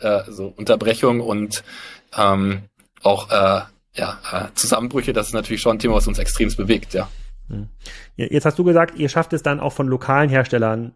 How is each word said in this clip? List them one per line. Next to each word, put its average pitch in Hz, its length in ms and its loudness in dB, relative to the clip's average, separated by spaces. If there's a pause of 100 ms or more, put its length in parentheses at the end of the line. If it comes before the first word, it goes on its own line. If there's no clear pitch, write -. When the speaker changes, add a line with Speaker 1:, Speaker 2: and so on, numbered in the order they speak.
Speaker 1:
äh, 104 280 0
so 101 280 -12
Unterbrechung 113 640 2
und, 107 420 -4 (540)
ähm, 98 460 2 (420)
auch, 101 260 2
äh, 98 300 4 (340)
ja, 95 240 -8 (140)
äh, 95 120 -4 (100)
Zusammenbrüche, 123 580 -2
das 110 160 -2
ist - 60 -10
natürlich 110 260 -4
schon 113 160 2
ein - 20 -6
Thema, 113 160 2
was 107 140 4
uns 101 100 -2
extremst - 380 0
bewegt, 104 360 0
ja. 95 160 -2 (420)
Speaker 2:
Hm. 104 180 -10 (480)
Ja, 120 120 -4
jetzt 147 160 0
hast 151 140 0
du 180 60 2
gesagt, 170 340 4
ihr 147 100 0
schafft 165 240 -2
es 156 100 -4
dann 147 160 -2
auch 139 140 -4
von 135 160 -2
lokalen 139 400 2
Herstellern, 120 680 0